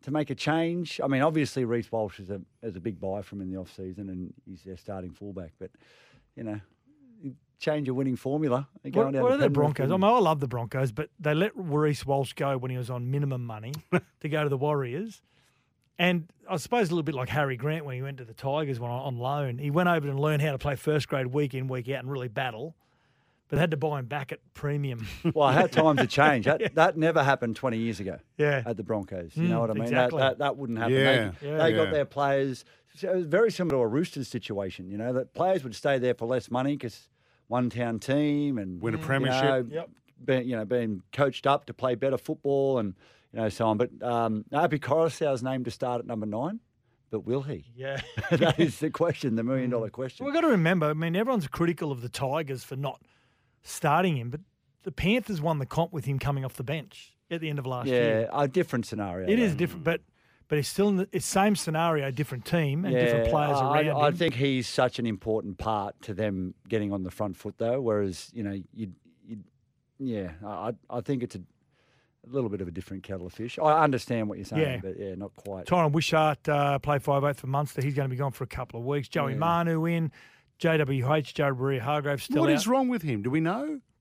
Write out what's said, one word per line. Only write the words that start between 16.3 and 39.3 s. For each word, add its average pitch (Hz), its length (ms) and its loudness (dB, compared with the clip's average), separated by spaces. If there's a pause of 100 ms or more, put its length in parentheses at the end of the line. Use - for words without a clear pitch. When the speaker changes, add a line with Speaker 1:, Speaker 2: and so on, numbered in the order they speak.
Speaker 2:
I 185 80 -2
suppose 214 320 0
a - 20 0
little 170 120 0
bit 143 120 -2
like 127 140 -4
Harry 139 260 0
Grant 151 300 -4
when 131 100 -8
he 123 60 -6
went 139 160 -8
to 127 80 -14
the 110 80 -20
Tigers 139 460 -2
when, 120 120 -6
on 131 260 -4
loan. 131 400 -2
He 143 140 -4
went 175 160 4
over 160 220 2
and 139 100 -2
learned 151 220 2
how 156 100 0
to 135 60 -4
play 139 180 -2
first 151 320 0
grade 135 200 -2
week 135 260 0
in, 131 140 -4
week 127 220 -6
out 135 100 -4
and 131 120 -8
really 127 160 -6
battle, 127 480 -6 (720)
but 143 120 -2
had 165 120 2
to 156 60 -2
buy 147 220 -2
him 127 60 -8
back 139 280 -8
at 147 60 -14 (140)
premium. 139 540 -4 (120)
<laughs> 170 140 0
Speaker 1:
Well, 143 160 6
how 170 180 6
times 156 340 6
have - 80 4
changed. 139 380 6
That, 151 140 4
Speaker 2:
<laughs> - 0 -
Yeah. 220 120 2
Speaker 1:
that 160 240 6
never 160 260 4
happened 127 320 2
twenty 117 220 0
years 113 240 -2
ago 92 180 -6 (180)
Speaker 2:
Yeah. 143 280 2
Speaker 1:
at 117 100 -4
the 104 80 -8
Broncos. 95 520 -4
Speaker 2:
Mm, 160 80 0
Speaker 1:
You 175 40 4
know 175 140 2
what - 100 0
I - 20 0
mean? 107 100 -2
Speaker 2:
exactly. 123 360 2
Speaker 1:
That, 135 120 4
that, - 80 -4
that 139 180 0
wouldn't 120 220 -4
happen. 120 140 2
Speaker 3:
Yeah. 131 380 4 (100)
Speaker 1:
They, 139 60 -10
Speaker 2:
Yeah. 151 100 -4
Speaker 1:
they 160 160 6
got 165 120 4
Speaker 3:
Yeah. - 60 -2
Speaker 1:
their 147 140 2
players. 139 600 0 (300)
So 185 160 -4
it 190 40 2
was 180 100 0
very 202 260 4
similar 175 260 0
to 127 40 4
a 113 60 4
Roosters 135 400 -2
situation, 98 600 -6
you 101 80 -8
know, 117 160 -4
that 127 200 -4
players 180 300 2
would 117 120 -10
stay 143 220 0
there 123 160 2
for 117 140 -4
less 123 240 -2
money 131 260 0
'cause - 300 -10 (400)
one-town 120 520 -2
team 147 580 0
and, 92 240 -6
Speaker 3:
Win 113 140 -2
a - 20 -2
Speaker 2:
Mm. 156 40 -4
Speaker 3:
premiership. 135 420 0